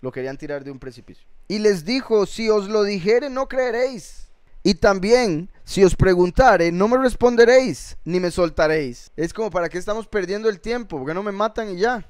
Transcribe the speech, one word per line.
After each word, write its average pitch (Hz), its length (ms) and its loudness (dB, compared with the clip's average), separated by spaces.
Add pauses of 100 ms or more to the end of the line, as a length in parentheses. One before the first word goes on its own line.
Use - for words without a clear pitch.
Lo 131 80 -10
querían 135 260 -10
tirar 143 280 -12
de 139 80 -14
un 135 80 -18
precipicio. 123 460 -20 (220)
Y 214 120 -4
les 202 240 2
dijo, 220 420 0
"Si 220 240 -4
os 208 180 2
lo 214 140 0
dijere, 208 480 0
no 269 180 -6
creeréis. 254 800 -4 (360)
Y 196 100 4
también, 196 760 2 (140)
si 196 200 2
os 175 120 6
preguntare, 180 720 4
no 180 180 2
me 247 100 2
responderéis, 240 1040 4
ni 175 160 -2
me 180 100 -2
soltaréis". 156 880 -2
Es 165 160 -6
como, 214 180 -6
"¿Para 170 180 -4
qué 160 100 -8
estamos 208 280 -8
perdiendo 208 420 -4
el 202 120 -4
tiempo? 226 380 -8
¿Por 131 80 -10
qué 156 80 -6
no 190 80 -6
me 208 100 -6
matan 214 380 -6
y 175 80 -10
ya?". 226 320 -2